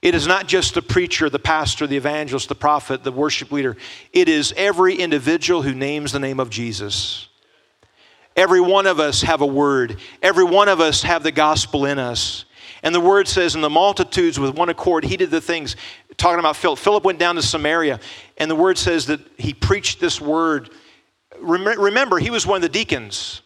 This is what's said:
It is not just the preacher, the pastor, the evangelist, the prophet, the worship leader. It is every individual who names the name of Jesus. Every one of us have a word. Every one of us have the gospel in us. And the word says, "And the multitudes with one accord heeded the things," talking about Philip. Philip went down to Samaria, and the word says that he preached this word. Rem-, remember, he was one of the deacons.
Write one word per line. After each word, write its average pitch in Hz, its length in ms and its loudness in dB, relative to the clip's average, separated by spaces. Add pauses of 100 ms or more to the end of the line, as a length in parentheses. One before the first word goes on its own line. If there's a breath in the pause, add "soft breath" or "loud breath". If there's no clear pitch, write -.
It 175 140 2
is 151 120 -2
not 190 200 0
just - 260 0
the 170 80 -2
preacher, 170 480 0
the 135 100 -2
pastor, 156 480 -2
the 139 100 -2
evangelist, 139 520 -4
the 139 60 -4
prophet, 147 480 -2
the 135 80 -6
worship 143 400 -4
leader. 135 260 -2 (340 loud breath)
It 175 160 4
is 151 300 0
every 185 380 2
individual 165 680 0
who 135 120 -2
names 143 380 -6
the 143 80 -4
name 135 200 -4
of 123 100 -2
Jesus. 104 800 -8 (1040 soft breath)
Every 170 240 6
one 190 260 4
of 180 140 2
us 147 220 2
have 156 180 2
a 147 60 2
word. 135 520 0 (240 loud breath)
Every 185 220 4
one 190 240 6
of 180 140 4
us 156 220 2
have 170 200 0
the 160 80 0
gospel 151 540 0
in 139 120 0
us. 123 460 -6 (400 loud breath)
And 165 100 0
the 175 60 4
word 190 300 4
says, 170 260 0
"And 156 80 -2
the 151 60 0
multitudes 175 680 0
with 139 180 -2
one 170 120 0
accord 170 380 -2
heeded 180 260 -2
the 165 80 0
things," 156 380 -6 (400 loud breath)
talking 170 220 2
about 156 180 2
Philip. 156 200 0
Philip 208 280 2
went 190 120 0
down 175 180 0
to 165 60 -4
Samaria, 151 580 -2 (380 loud breath)
and 156 140 -2
the 160 40 0
word 180 220 2
says 165 280 0
that 147 160 -4 (160)
he - 160 -6
preached - 480 -2
this 170 180 -2
word. 151 500 -2 (680 soft breath)
Rem-, 190 420 -2
remember, 202 380 2
he 147 100 -4
was 233 160 -2
one 190 120 0
of 180 40 -2
the 170 80 0
deacons. 135 760 -6